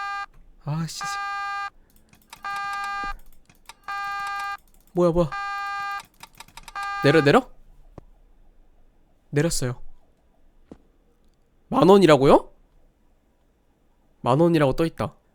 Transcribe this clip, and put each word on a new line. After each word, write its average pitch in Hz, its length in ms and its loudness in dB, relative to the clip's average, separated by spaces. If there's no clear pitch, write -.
아씨. 156 380 -8
뭐야, 175 200 0
뭐야? 170 180 -2
내려, 160 200 2
내려? 156 260 2
내렸어요. 143 500 -2
만 262 200 4
원이라고요? 165 600 8
만 127 200 2
원이라고 160 340 4
떠 165 120 0
있다. - 280 -6